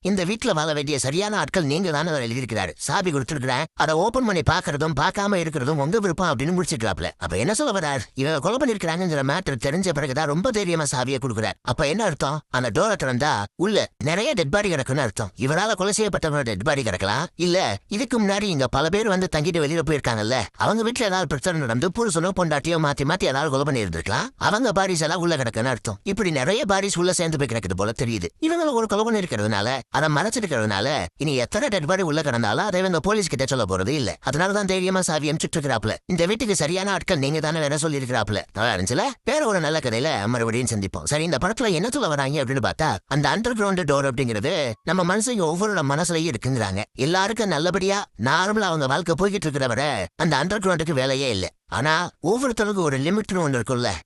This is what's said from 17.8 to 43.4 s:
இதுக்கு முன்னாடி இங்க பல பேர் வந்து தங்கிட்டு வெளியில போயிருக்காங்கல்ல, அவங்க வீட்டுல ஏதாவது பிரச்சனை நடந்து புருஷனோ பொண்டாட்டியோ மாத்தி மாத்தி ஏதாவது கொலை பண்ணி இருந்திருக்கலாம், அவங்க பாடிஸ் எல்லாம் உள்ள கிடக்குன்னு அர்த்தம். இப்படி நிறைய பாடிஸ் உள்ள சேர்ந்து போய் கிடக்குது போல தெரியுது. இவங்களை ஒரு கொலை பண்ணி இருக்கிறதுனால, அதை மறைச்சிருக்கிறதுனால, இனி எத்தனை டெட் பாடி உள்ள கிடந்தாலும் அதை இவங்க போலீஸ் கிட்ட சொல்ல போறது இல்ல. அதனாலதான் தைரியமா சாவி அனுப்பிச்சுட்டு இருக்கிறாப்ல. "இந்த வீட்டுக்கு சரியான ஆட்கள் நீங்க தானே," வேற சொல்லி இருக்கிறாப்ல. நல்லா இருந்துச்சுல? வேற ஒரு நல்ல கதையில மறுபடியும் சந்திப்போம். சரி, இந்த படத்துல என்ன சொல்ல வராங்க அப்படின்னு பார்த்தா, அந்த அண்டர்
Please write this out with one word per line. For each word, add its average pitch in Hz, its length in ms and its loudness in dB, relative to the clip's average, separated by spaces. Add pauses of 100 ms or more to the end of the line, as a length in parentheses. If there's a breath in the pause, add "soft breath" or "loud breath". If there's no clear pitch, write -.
இதுக்கு 240 340 -2
முன்னாடி 202 220 2
இங்க 151 240 0
பல 147 220 0
பேர் 208 180 2
வந்து 185 280 0
தங்கிட்டு 160 280 0
வெளியில 160 220 0
போயிருக்காங்கல்ல, 123 560 0 (160)
அவங்க 202 260 0
வீட்டுல 240 200 -2
ஏதாவது 185 240 0
பிரச்சனை 160 320 -2
நடந்து 127 300 0
புருஷனோ 185 460 0
பொண்டாட்டியோ 165 500 0
மாத்தி 143 220 0
மாத்தி 185 160 2
ஏதாவது 147 260 2
கொலை 139 160 2
பண்ணி 135 180 0
இருந்திருக்கலாம், 98 520 -2
அவங்க 214 360 2
பாடிஸ் 185 300 2
எல்லாம் 165 180 0
உள்ள 170 160 2
கிடக்குன்னு 120 380 0
அர்த்தம். 104 300 -6
இப்படி 196 280 0
நிறைய 170 340 0
பாடிஸ் 196 320 0
உள்ள 180 160 2
சேர்ந்து 160 240 0
போய் 135 100 0
கிடக்குது 104 280 -2
போல 101 160 0 (120)
தெரியுது. 110 240 -2 (120)
இவங்களை 320 340 0
ஒரு 226 140 2
கொலை 214 160 2
பண்ணி 220 160 2
இருக்கிறதுனால, 110 580 0 (120)
அதை 151 200 2
மறைச்சிருக்கிறதுனால, 139 960 0 (120)
இனி 151 180 0
எத்தனை 208 320 0
டெட் 190 180 -2
பாடி 185 160 0
உள்ள 160 200 0
கிடந்தாலும் 120 440 0
அதை 185 140 0
இவங்க 185 200 2
போலீஸ் 202 280 0
கிட்ட 135 180 -2
சொல்ல 127 240 0
போறது 95 180 0
இல்ல. 123 380 -2
அதனாலதான் 190 400 0
தைரியமா 185 360 0
சாவி 156 300 0
அனுப்பிச்சுட்டு 160 260 -2
இருக்கிறாப்ல. 117 380 0 (100)
"இந்த 170 200 2
வீட்டுக்கு 214 300 0
சரியான 185 360 0
ஆட்கள் 180 260 0
நீங்க 139 220 0
தானே," 156 200 -2
வேற 151 180 0
சொல்லி 151 200 0
இருக்கிறாப்ல. 113 440 0 (120)
நல்லா 113 220 0
இருந்துச்சுல? 117 280 0 (200)
வேற 285 240 2
ஒரு 202 120 2
நல்ல 160 200 0
கதையில 120 460 0
மறுபடியும் 117 420 0
சந்திப்போம். 95 360 -4
சரி, 151 200 0
இந்த 165 180 0
படத்துல 214 300 0
என்ன 180 200 0
சொல்ல 247 160 0
வராங்க 143 340 0
அப்படின்னு 123 280 0
பார்த்தா, 131 260 0 (100)
அந்த 143 240 2
அண்டர் 226 280 0